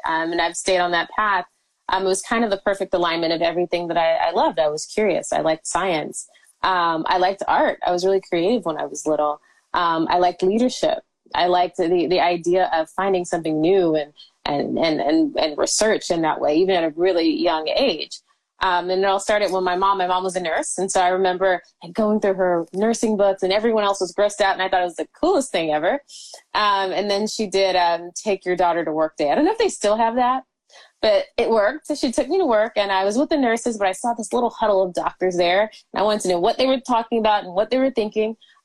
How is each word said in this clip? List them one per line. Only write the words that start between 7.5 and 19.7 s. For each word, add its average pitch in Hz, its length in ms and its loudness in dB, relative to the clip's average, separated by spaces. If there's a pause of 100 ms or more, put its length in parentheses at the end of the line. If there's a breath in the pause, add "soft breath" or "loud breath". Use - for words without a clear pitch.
I 185 60 0
was 180 140 0
really 190 160 2
creative 185 440 -2
when 156 140 -4
I 147 80 -6
was 143 200 -14
little. 151 340 0 (340 soft breath)
Um, 165 340 0
I 175 100 2
liked 180 260 2
leadership. 226 560 0 (340)
I 175 120 2
liked 180 320 0
the, 170 280 2
the 170 140 2
idea 175 520 2
of 160 180 -2
finding 190 340 0
something 160 360 -2
new 170 360 4
and, 147 160 -4 (320 loud breath)
and, 143 340 -4
and, 160 220 0
and, 156 360 0
and 151 220 -2
research - 540 0
in 165 100 0
that 156 180 -2
way, 147 160 0
even 185 200 2
at 165 80 0
a 160 60 -2
really 170 380 0
young 156 380 0
age. 185 540 -2 (420)
Um, 180 280 0
and 190 120 0
it 196 40 2
all 196 140 2
started 208 320 0
when 185 120 0
my 180 120 0